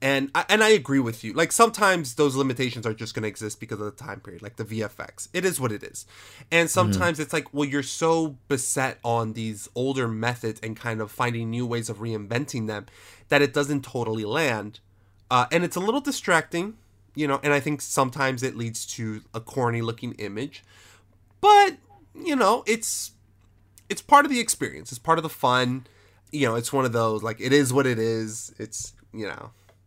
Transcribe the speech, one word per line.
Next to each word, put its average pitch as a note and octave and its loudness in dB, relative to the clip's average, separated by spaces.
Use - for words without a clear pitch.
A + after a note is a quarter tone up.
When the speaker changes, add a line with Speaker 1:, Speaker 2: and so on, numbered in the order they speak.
Speaker 1:
and C#3 0
I, F3 0
and G#3+ 6
I G#3+ 6
agree C#3 4
with A#2 -2
you. A2 -8
Like, D#3+ 0
sometimes F3+ 2
those C#3+ 2
limitations B2+ -2
are A2+ -2
just A2 -10
gonna G#2+ -4
exist G#2+ -8
because G#2+ -8
of G#2 -6
the G#2 -6
time G2 -12
period, F2 -18
like G#2 -16
the A2+ -8
V G#2+ -4
F - -8
X. - -14
It F3+ -2
is E3 0
what B2+ -2
it G#2 -8
is. - -16
And E3+ 4
Speaker 2:
Mm-hmm. - -4
Speaker 1:
sometimes F3 2
it's D3+ -6
like, D#3 -4
well, C#3+ 0
you're C#3 -2
so D#3+ 0
beset C3 -2
on A#2 0
these A2 -8
older C3 0
methods A2+ -4
and A2 -8
kind A2+ -6
of G#2 -6
finding A#2 -2
new A#2+ -4
ways A#2 -4
of G#2 -8
reinventing A2+ -4
them G#2 -6
that C#3+ 6
it C#3+ 2
doesn't C#3+ 0
totally A2+ -4
land. A2 -2
Uh, B2 4
and E3+ 2
it's E3+ -6
a F3 -2
little A3+ 0
distracting, F#3 0
you D3 -2
know, C#3 0
and D3 4
I C#3+ 4
think C#3+ -2
sometimes C3 0
it B2+ -4
leads A2+ -8
to A2 -8
a A2+ -10
corny A#2 -2
looking A2+ -6
image. G#2 -8
But, G4+ 8
you D#4+ -2
know, A3+ 4
it's, - -2
it's - -6
part C#4+ 8
of C#4 -6
the B3 0
experience. F#2 -6
It's - -10
part E3 2
of E3 0
the D#3 -6
fun. B2+ 2
You C#3 2
know, A2+ 2
it's A#2 -4
one C3+ 2
of B2 0
those, A2+ 0
like, G#2+ -6
it B2+ 2
is C#3 4
what C3 4
it B2 0
is. A2+ -4
It's, - -12
you G#2+ -8
know. F2+ -12